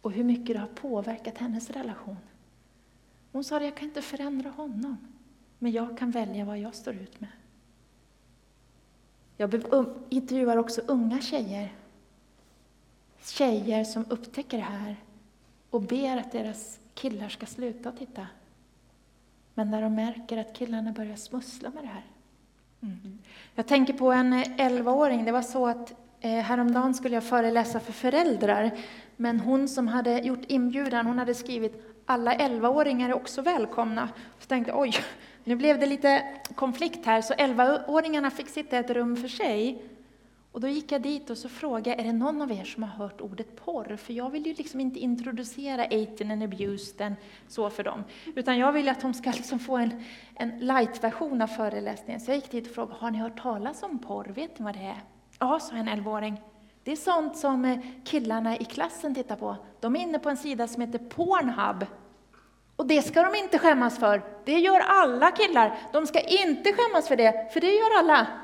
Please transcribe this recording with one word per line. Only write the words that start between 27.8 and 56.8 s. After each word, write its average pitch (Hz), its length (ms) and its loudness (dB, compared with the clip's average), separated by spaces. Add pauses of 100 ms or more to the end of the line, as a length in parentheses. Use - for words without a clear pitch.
föräldrar. 226 800 4 (460)
Men 233 220 0
hon 262 280 2
som 262 200 0
hade 240 320 2
gjort 247 280 -4
inbjudan, 247 580 0
hon 240 140 0
hade 247 140 0
skrivit, 233 640 -6 (100)
"Alla 233 280 2
elvaåringar 254 760 4
är 254 40 2
också 254 280 -4
välkomna." 233 680 0 (300)
Så - 80 -20
tänkte 240 240 0
jag, - 80 0
"Oj, 262 140 2 (500)
nu 240 120 0
blev 277 240 6
det 277 60 4
lite 277 560 2 (140)
konflikt 269 500 -2
här." 220 160 6
Så 226 120 -2
elvaåringarna 285 1000 2
fick - 180 -10
sitta 294 260 -6
i 247 40 4
ett 247 100 -4
rum 240 280 0
för 240 100 -8
sig. 233 600 -2 (680)
Och 220 80 -8
då 262 60 -2
gick 294 240 -4
jag 277 100 0
dit 285 280 -6
och 226 80 -6
så 247 120 -12
frågade, 240 520 -4
"Är - 20 -4
det 226 100 0
någon 285 280 0
av 269 100 -2
er 190 120 -6
som - 200 -8
har 214 60 -8
hört 202 320 -10
ordet 208 440 -12
porr? 226 300 -6
För 220 180 -12
jag 240 160 -6
vill 302 160 -6
ju 320 80 -4
liksom 277 260 -8
inte 262 200 -2
introducera 240 840 -4
eighteen 214 460 -2
and 214 120 -2
abuse 196 540 -6
den 202 180 -4 (320)
så 214 220 -2
för - 140 -8
dem. 202 200 -4 (320)
Utan 254 220 0
jag 262 140 6
vill 294 180 4
att 262 120 0
de 262 120 -2
ska 254 180 -2
liksom 247 280 -4
få 254 180 -2
en, 233 260 0 (320)
en 233 240 -6
light-version 247 840 2
av 220 60 2
föreläsningen." 214 760 -6
Så 240 100 -2
jag 277 40 4
gick 277 160 -6
dit 233 160 -6
och - 60 -16
frågade, 233 260 -8
"Har 233 120 -4
ni 220 60 -2
hört 226 240 -6
talas 247 420 -6
om 330 160 -6
porr? 202 260 -8
Vet 254 340 -10
ni 220 60 -6
vad 208 80 -6
det 190 100 -12
är?" 196 200 -10 (360)
"Ja", 277 200 2
sa - 160 -10
en 220 120 -4
elvaåring. 214 540 -4 (420)